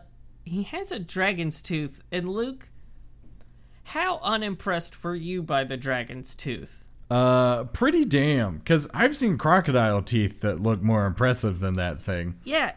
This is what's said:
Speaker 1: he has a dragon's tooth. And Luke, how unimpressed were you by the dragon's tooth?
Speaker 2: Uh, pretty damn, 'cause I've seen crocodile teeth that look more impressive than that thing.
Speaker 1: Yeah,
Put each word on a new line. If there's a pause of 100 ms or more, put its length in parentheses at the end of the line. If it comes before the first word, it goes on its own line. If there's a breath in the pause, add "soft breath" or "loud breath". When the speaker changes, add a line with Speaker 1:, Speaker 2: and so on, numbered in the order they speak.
(440)
Speaker 1:
he
has
a
dragon's
tooth. (100)
And
Luke, (1120 soft breath)
how
unimpressed
were
you
by
the
dragon's
tooth? (260)
Speaker 2:
Uh,
pretty
damn,
'cause
I've
seen
crocodile
teeth
that
look
more
impressive
than
that
thing.
Speaker 1:
Yeah,